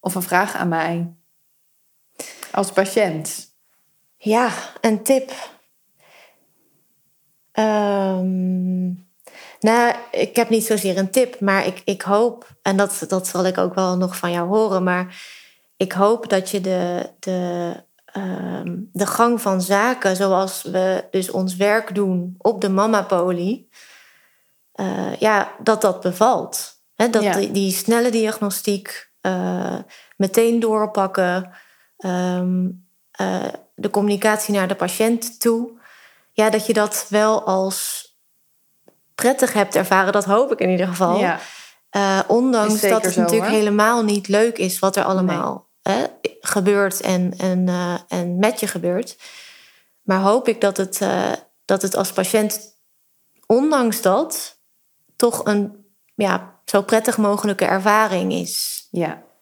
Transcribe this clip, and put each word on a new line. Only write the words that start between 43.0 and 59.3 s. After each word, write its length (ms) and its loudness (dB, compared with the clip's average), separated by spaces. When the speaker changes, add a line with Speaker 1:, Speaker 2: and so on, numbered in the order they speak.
Speaker 2:
het 100 0
Speaker 1:
zo, 60 2
Speaker 2:
natuurlijk 300 2
Speaker 1:
hoor. 80 4
Speaker 2:
helemaal 460 4
niet 240 0
leuk 300 2
is 200 -2
wat 180 0
er 60 2
Speaker 1:
Nee. 100 0
Speaker 2:
allemaal, 560 -2
hè, 220 0
gebeurt 600 0
en, 380 0
en, 300 0
eh, 260 -2
en 300 -4
met 220 0
je 60 -2
gebeurt. 500 -4
Maar 180 0
hoop 280 2
ik 120 -2
dat 160 2
het, 240 -4
eh, 320 0
dat 180 0
het 140 -4
als 160 -2
patiënt, 640 -2
ondanks 560 2
dat, 560 0
toch 280 0
een, 400 -2
ja, 400 -2
zo 180 2
prettig 360 2
mogelijke 460 0
ervaring 680 2
is. 580 -6
Speaker 1:
Ja. 320 -4